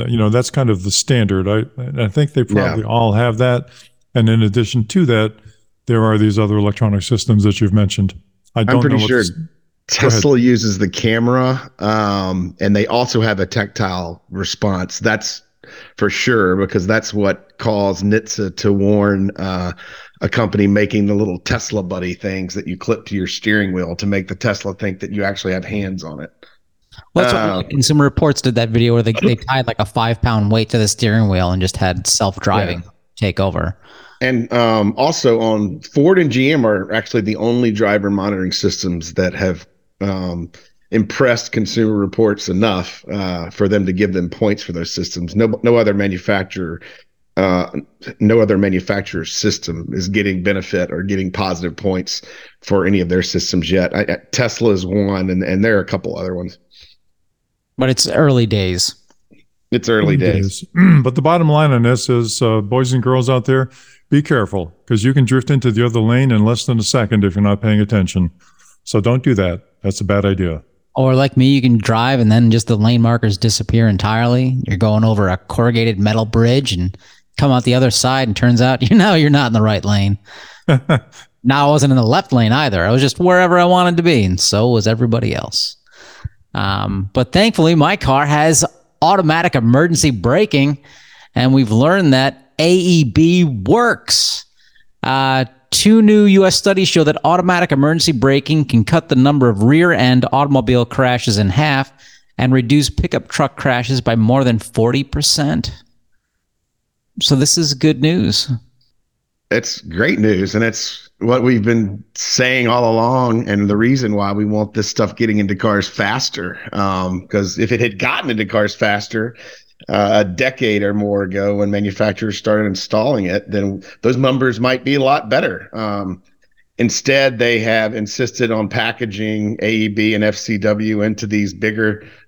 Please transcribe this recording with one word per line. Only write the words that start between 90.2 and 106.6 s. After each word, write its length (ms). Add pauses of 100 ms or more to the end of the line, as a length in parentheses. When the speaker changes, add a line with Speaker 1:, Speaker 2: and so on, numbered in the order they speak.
Speaker 3:
and 200
we've 180
learned 400
that 460
A 120
E 340
B 400
works. 1000 (580)
Uh, 440 (240)
two 320
new 240
U 180
S 100
studies 320
show 160
that 220
automatic 480
emergency 400
braking 500
can 220
cut 240
the 80
number 320
of 140
rear-end 680
automobile 540
crashes 540
in 100
half 420 (460)
and 160
reduce 380
pickup 380
truck 280
crashes 460
by 120
more 300
than 140
forty 440
percent. 680 (1500)